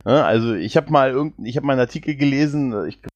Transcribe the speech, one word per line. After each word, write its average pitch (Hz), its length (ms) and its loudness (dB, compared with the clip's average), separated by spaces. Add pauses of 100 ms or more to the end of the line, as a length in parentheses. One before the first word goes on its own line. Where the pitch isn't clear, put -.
Ne? 131 200 4
Also 113 300 0
ich 98 220 -2
hab 151 120 0
mal 135 220 4
irgend-, 147 340 -4
ich 120 120 -8
hab 143 80 -4
mal 143 80 0
einen 131 80 2
Artikel 151 340 -4
gelesen, 139 720 0
ich - 160 -12
glaub, - 140 -14